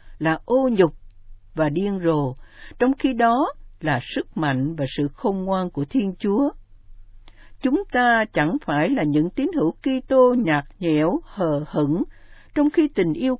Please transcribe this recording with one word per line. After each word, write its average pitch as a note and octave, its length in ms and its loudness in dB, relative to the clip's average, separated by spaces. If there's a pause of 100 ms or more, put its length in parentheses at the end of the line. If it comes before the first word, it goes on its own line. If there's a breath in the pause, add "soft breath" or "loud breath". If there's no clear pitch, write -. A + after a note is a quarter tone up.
(180 soft breath)
là D#3+ 280 -2
ô B3+ 260 2
nhục F#3 220 4 (640)
và D#3 140 0
điên F#3+ 340 -2
rồ, D3 300 0 (460 loud breath)
trong B3+ 200 4
khi C4 140 0
đó A#3+ 400 2 (280)
là D3 180 0 (160)
sức - 220 -6
mạnh D3 380 0
và D3 100 -4 (120)
sự D3 100 0
khôn G3 360 -4
ngoan F#3 260 -2
của C#3+ 200 -4
Thiên G3 300 -2
Chúa? A3 300 0 (1120 soft breath)
Chúng D4 300 0
ta A#3+ 420 2
chẳng E3 320 0
phải D3+ 240 0
là B3+ 140 0
những D3+ 260 2
tín C#4+ 260 -2
hữu E3 160 2
Kitô C4 640 2
nhạt E3 300 0 (160)
nhẽo, E3 440 2
hờ D#3 440 -2
hững, D3+ 360 0 (520 soft breath)
trong D4 140 2
khi D4+ 180 2
tình F3 260 0
yêu B3+ 260 0